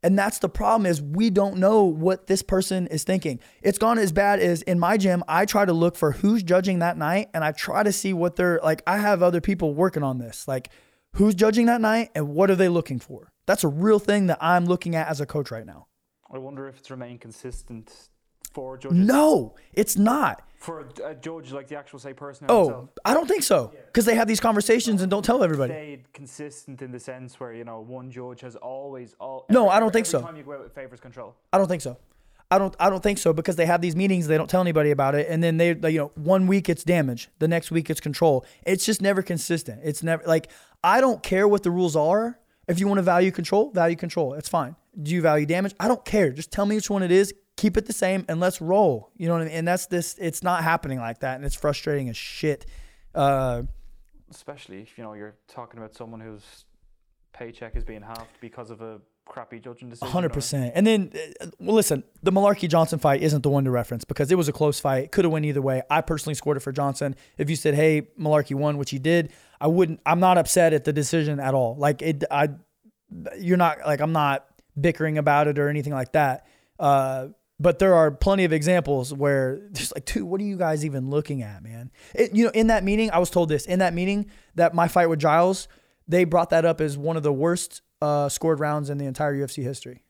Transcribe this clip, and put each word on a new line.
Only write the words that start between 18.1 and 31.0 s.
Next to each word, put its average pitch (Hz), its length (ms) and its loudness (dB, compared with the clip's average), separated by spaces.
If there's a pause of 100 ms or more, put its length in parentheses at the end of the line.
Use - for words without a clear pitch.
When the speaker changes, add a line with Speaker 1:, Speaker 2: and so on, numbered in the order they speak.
Speaker 2:
for 131 260 -14
judges. 139 200 0
Speaker 1:
No, 233 580 4 (160)
it's - 260 0
not. 220 460 0 (140)
Speaker 2:
For 160 240 -14
a, 131 280 -14
a 156 60 -14
judge, 156 360 -14
like, 139 160 -12
the 147 80 -14
actual, 143 240 -16
say, 135 140 -16
person 143 360 -18
Speaker 1:
Oh, 226 160 6
Speaker 2:
himself. 131 240 -8 (140)
Speaker 1:
I 226 100 2
don't 311 140 2
think 370 160 0
so. 143 300 2
Speaker 2:
Yeah. - 60 -20 (140)
Speaker 1:
'Cause 226 120 2
they 226 100 4
have 226 120 2
these 214 120 0
conversations 220 600 2
and 190 100 0
don't 202 140 -2
tell 240 180 4
everybody. 139 300 0
Speaker 2:
Stayed 147 400 -16
consistent 139 680 -16
in 127 100 -14
the 123 80 -12
sense 127 400 -16
where, 123 120 -12
you 117 140 -14
know, 113 160 -14
one 127 300 -16
judge 123 300 -16
has 123 140 -18
always, 131 640 -14
all, 131 300 -14
Speaker 1:
No, 233 160 6
Speaker 2:
every, 190 60 4
Speaker 1:
I 202 100 4
don't 220 100 0
think 226 160 0
Speaker 2:
every 147 120 -2
Speaker 1:
so. 120 60 -10
Speaker 2:
time 165 120 -16
you 147 60 -18
go 143 100 -16
out, 139 80 -14
it 113 120 -20
favors 127 280 -18